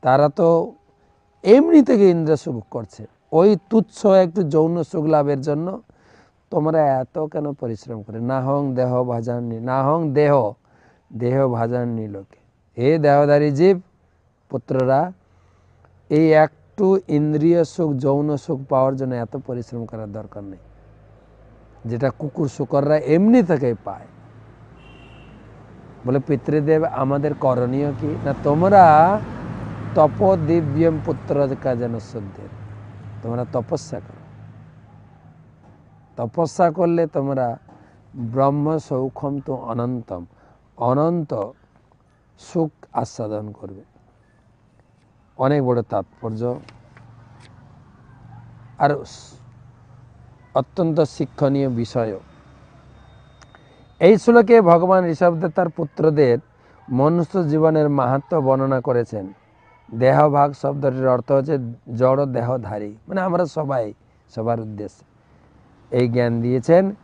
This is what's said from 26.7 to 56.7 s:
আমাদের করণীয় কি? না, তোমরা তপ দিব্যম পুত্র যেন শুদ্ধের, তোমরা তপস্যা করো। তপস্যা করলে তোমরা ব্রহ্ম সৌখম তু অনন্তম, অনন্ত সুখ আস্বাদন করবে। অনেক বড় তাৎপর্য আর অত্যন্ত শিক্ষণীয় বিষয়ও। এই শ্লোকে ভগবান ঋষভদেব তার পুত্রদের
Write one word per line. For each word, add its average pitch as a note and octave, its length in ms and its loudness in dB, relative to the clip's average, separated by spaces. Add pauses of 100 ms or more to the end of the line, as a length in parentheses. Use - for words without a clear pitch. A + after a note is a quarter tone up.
আমাদের C#3+ 500 -2
করণীয় C3 580 -2 (100)
কি? B2+ 240 -6
না, C#3 80 -2 (100)
তোমরা F3 760 6 (760)
তপ F3+ 420 2 (100)
দিব্যম D#3+ 580 0
পুত্র C#3+ 420 -4 (160)
যেন A#2+ 360 -4
শুদ্ধের, G2 500 -14 (720)
তোমরা A#2+ 280 -6
তপস্যা B2+ 480 -4
করো। - 220 -20 (1900)
তপস্যা E3 560 -2
করলে E3+ 360 0
তোমরা C3+ 500 -4 (580)
ব্রহ্ম C#3 640 -2
সৌখম C#3 600 -6
তু C3+ 140 -8
অনন্তম, A#2+ 720 -8 (520)
অনন্ত C3+ 720 -2 (880)
সুখ E3 320 -4 (220)
আস্বাদন G#2+ 580 -8
করবে। G2 300 -18 (1600)
অনেক C#3 260 0
বড় B2 180 0
তাৎপর্য A2+ 760 -6 (2250)
আর D3 260 -2 (1500)
অত্যন্ত E3 480 -2
শিক্ষণীয় C#3 680 -2
বিষয়ও। A2+ 500 -4 (1800)
এই F#3+ 180 8
শ্লোকে A#3 440 6
ভগবান F3+ 440 4
ঋষভদেব E3+ 500 0
তার F3 140 0
পুত্রদের D3+ 680 2 (520)